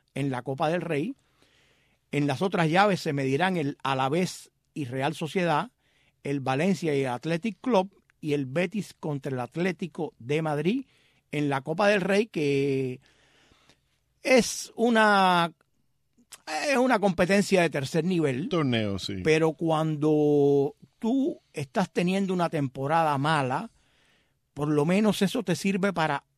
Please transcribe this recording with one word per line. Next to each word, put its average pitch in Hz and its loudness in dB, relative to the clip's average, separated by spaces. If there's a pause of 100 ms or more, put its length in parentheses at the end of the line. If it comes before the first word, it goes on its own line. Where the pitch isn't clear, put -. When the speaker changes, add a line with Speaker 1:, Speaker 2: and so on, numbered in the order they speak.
(160)
Speaker 1:
en 139 -2
la 123 -4
Copa 143 -2
del 175 -2
Rey. 160 -4 (960)
En 147 0
las 139 -2
otras 180 0
llaves 190 4
se 151 -4
medirán 139 0
el 143 -4
Alavés 135 -2 (240)
y 147 -6
Real 135 -4
Sociedad, 165 -2 (540)
el 143 -4
Valencia 147 0
y 139 0
el 131 -2
Athletic 165 -4
Club, 196 0 (300)
y 147 -4
el 143 -2
Betis 175 -4
contra 147 -6
el 131 -4
Atlético 165 -6
de 143 -4
Madrid 160 -2 (460)
en 147 -2
la 135 -2
Copa 165 0
del 202 4
Rey, 196 2
que 139 -2 (1200)
es - 2
una, 196 4 (1160)
es 269 2
una 247 2
competencia 190 2
de 165 4
tercer 143 -2
nivel. 160 0
Speaker 2:
Torneo, 113 0
sí. 101 -8
Speaker 1:
Pero 160 4
cuando 151 2 (240)
tú 269 -2 (140)
estás 175 -4
teniendo 190 0
una 175 0
temporada 143 0
mala, 147 -2 (840)
por 147 -4
lo 147 2
menos 196 2
eso 208 0
te 175 0
sirve 196 0
para 156 -2 (140)